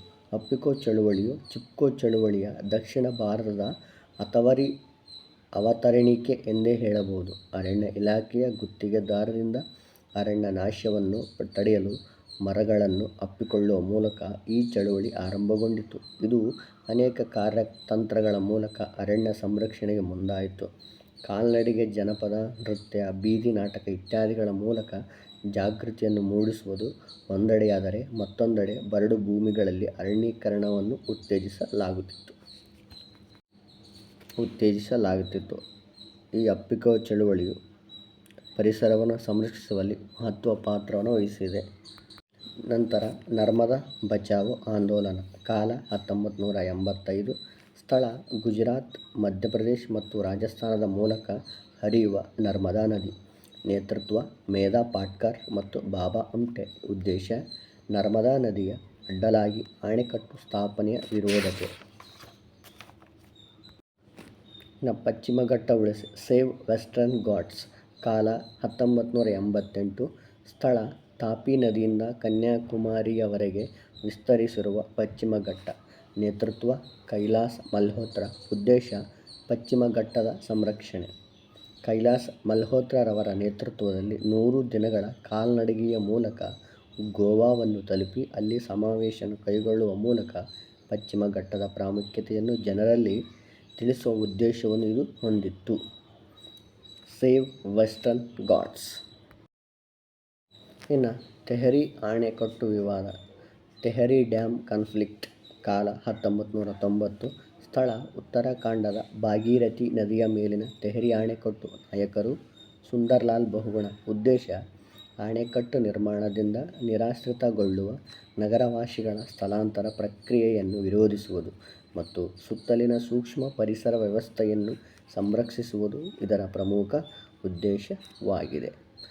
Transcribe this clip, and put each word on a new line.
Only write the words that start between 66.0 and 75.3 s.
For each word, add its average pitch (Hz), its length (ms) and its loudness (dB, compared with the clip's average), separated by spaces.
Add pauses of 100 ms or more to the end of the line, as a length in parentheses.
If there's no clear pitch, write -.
ಸೇವ್ 127 260 4 (180)
ವೆಸ್ಟರ್ನ್ 120 540 0
ಘಾಟ್ಸ್. 101 420 -2 (360)
ಕಾಲ 110 260 2 (360)
ಹತ್ತೊಂಬತ್ತು 120 540 2
ನೂರ 113 100 2
ಎಂಬತ್ತೆಂಟು, 101 880 -2 (320)
ಸ್ಥಳ 127 300 2 (420)
ತಾಪಿ 117 360 0
ನದಿಯಿಂದ 110 460 2
ಕನ್ಯಾಕುಮಾರಿಯವರೆಗೆ 113 1600 0 (400)
ವಿಸ್ತರಿಸಿರುವ 107 800 0
ಪಶ್ಚಿಮ 107 560 -2